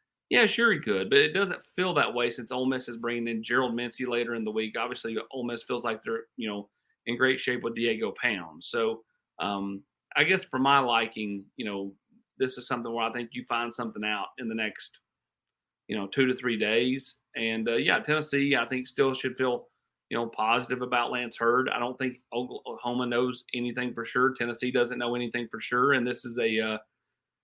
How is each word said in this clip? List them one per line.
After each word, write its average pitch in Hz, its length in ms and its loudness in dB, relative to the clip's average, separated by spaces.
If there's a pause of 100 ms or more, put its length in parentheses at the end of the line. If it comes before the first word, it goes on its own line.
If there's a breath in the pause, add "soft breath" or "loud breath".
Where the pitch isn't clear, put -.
(300)
Yeah, 240 160 6
sure 226 260 4
he 156 80 0
could, 98 300 0
but 135 80 6
it 156 160 6
doesn't 185 320 -2 (100)
feel 180 200 0
that 113 180 2
way 120 160 2
since 120 220 -8
Ole 127 160 0
Miss 131 200 0
is 120 100 -8
bringing 117 300 -2
in 113 160 -4
Gerald 120 320 2
Mincey 120 300 -4
later 120 300 0
in 113 80 -2
the 107 80 -4
week. 110 280 -2
Obviously, 117 380 -4 (140)
Ole 131 140 -4
Miss 117 180 -6
feels 113 200 -4
like 113 200 -4
they're, 113 220 -4 (120)
you 113 100 -4
know, 101 220 -6 (380)
in 120 80 -2
great 131 260 6
shape 123 220 0
with 117 120 -2
Diego 113 460 0
Pound. 87 420 -2
So, 113 400 0 (360)
um, 98 420 -2 (340)
I 147 80 6
guess 175 200 2
for - 160 -2
my 139 200 6
liking, 113 640 0 (120)
you 120 100 -6
know, 98 280 -4 (440)
this 131 200 0
is 123 100 -8
something 117 260 -4
where 113 160 0
I 113 40 -6
think 120 180 -6
you - 180 -10
find 117 240 0
something 107 300 -6
out 104 240 -2 (100)
in 123 100 -6
the 110 80 -4
next, - 440 -6 (880)
you - 80 -4
know, 101 120 -4
two 131 200 2
to 123 80 0
three 120 220 -2
days. 120 580 0 (200)
And, 113 320 -2
uh, 117 100 2
yeah, 156 220 4
Tennessee, 147 560 0
I 120 100 2
think, 127 220 -4
still 135 260 2
should 127 240 -6
feel, 123 300 0 (420)
you 120 80 -4
know, 117 100 -2
positive 123 540 0
about 120 300 0
Lance 123 260 -6
Heard. 123 320 4
I - 80 -2
don't 123 220 -4
think 127 180 -4 (160)
Oklahoma 123 720 -4
knows 123 380 0 (100)
anything 123 400 -4
for 117 100 -4
sure. 127 300 2
Tennessee 120 380 -4
doesn't 123 260 2
know 120 160 -2
anything 120 380 -4
for 110 80 -8
sure. 127 340 2
And 123 120 4
this 120 200 -4
is 117 140 -6
a, 113 200 2
uh, 110 180 0 (680)